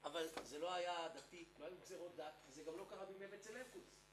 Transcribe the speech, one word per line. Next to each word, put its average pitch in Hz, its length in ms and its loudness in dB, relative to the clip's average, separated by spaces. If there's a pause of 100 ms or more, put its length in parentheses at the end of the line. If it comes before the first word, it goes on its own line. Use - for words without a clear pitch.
אבל 160 240 6 (160)
זה 143 160 -4
לא 175 140 6
היה 175 340 6
דתי, 170 380 -4 (120)
לא 147 80 -4
היו 180 120 -2
גזירות 175 380 -4
דת, 151 180 -2 (140)
וזה 147 160 -8
גם 160 140 0
לא 190 120 -2
קרה 196 160 -2
בימי 196 220 -4
בית 196 140 -6
סלבקוס. 233 540 -6 (180)